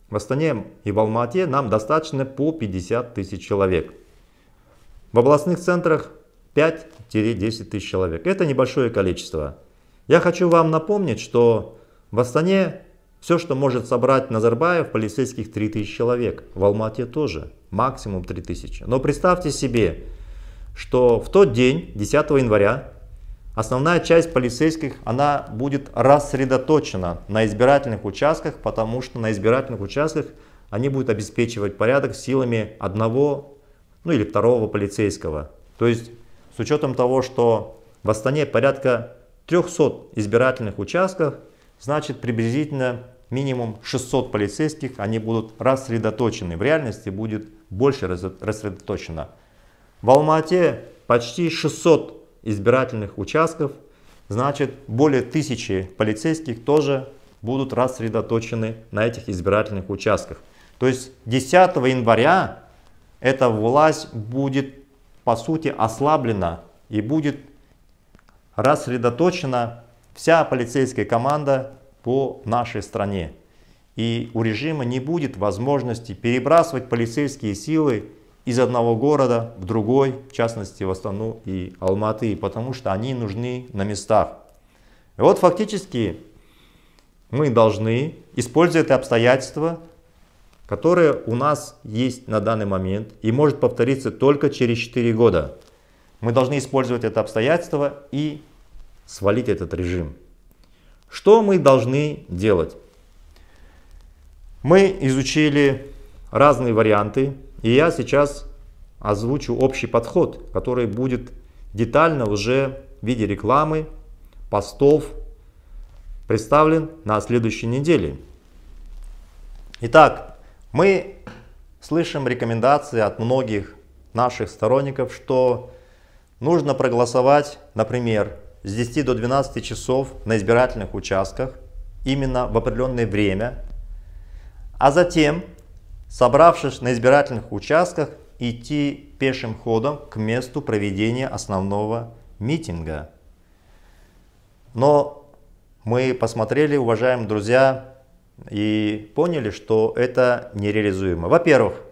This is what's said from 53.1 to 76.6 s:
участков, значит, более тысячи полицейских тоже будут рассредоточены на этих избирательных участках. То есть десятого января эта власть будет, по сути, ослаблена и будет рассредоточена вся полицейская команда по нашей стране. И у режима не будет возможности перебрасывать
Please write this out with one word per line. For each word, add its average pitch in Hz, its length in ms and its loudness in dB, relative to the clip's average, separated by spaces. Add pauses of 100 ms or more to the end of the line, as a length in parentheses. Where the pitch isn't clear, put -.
участков, 156 560 -2 (560)
значит, 135 440 -2 (140)
более 131 340 2
тысячи 110 760 -4
полицейских 120 640 -4
тоже 143 460 0 (320)
будут 131 320 -4
рассредоточены 113 1040 -2 (140)
на 107 140 0
этих 117 220 -4
избирательных 98 640 -2
участках. 98 480 -2 (420)
То 127 80 2
есть 131 240 -2 (140)
десятого 135 600 4
января 131 760 2 (560)
эта 131 300 2
власть 127 640 2
будет, 131 640 -4 (500)
по 117 100 2
сути, 156 400 -2
ослаблена 113 840 0 (260)
и 107 140 -2
будет 143 360 -2 (1200)
рассредоточена 123 1300 -2 (300)
вся 160 320 2
полицейская 131 580 -2
команда 135 680 -2 (300)
по 131 420 -2
нашей 117 360 -2
стране. 98 520 -6 (640)
И 117 380 -4
у 117 100 -2
режима 127 420 -2
не 127 140 -2
будет 139 360 -4
возможности 117 800 -4
перебрасывать 131 760 2